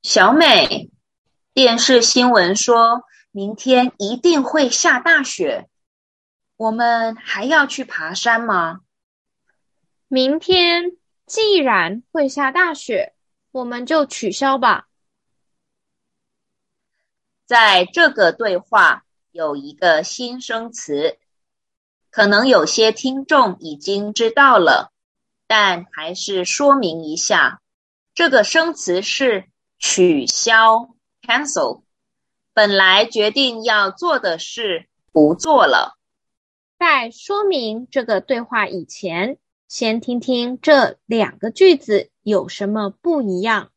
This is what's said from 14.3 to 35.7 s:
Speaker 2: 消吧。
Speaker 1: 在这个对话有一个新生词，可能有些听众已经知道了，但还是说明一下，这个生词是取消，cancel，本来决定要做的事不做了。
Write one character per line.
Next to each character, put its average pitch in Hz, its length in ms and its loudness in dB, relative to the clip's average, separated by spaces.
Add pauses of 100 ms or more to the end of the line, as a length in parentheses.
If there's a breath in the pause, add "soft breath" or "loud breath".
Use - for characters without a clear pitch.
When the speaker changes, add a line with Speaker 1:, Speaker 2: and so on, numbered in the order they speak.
Speaker 2:
消 269 260 0
吧。 233 300 0 (2500)
Speaker 1:
在 214 380 4
这 311 260 2
个 180 220 2
对 196 260 -4
话 185 480 2 (260)
有 156 260 -6
一 143 160 -16
个 165 300 0
新 247 360 -12
生 226 320 -10
词， 147 480 -6 (880)
可 202 180 0
能 208 200 2
有 196 180 4
些 220 280 0
听 269 320 -6
众 247 340 0
已 156 160 -14
经 202 380 -6
知 226 180 -2
道 254 260 4
了， 147 360 0 (540)
但 190 440 0
还 160 220 -10
是 190 320 -6
说 285 320 2
明 165 260 -4
一 156 140 -8
下， 151 440 -2 (540)
这 339 140 0
个 233 160 4
生 330 280 0
词 180 280 -4
是 214 480 -4 (300)
取 165 480 2
消， 226 680 2 (260)
cancel， 233 600 -4 (720)
本 202 240 2
来 190 280 4
决 214 260 -2
定 240 340 -4
要 208 260 0
做 320 260 -4
的 170 220 -4
事 196 480 -8 (240)
不 156 240 4
做 277 320 2
了。 - 300 0 (840)